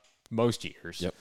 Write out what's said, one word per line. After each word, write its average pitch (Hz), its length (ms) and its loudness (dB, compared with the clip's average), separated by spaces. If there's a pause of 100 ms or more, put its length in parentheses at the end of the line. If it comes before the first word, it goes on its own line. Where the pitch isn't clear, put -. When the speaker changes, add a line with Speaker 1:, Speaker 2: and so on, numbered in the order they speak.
(300)
Speaker 1:
most 117 340 2
years. - 360 -10
Speaker 2:
Yep. 90 200 -2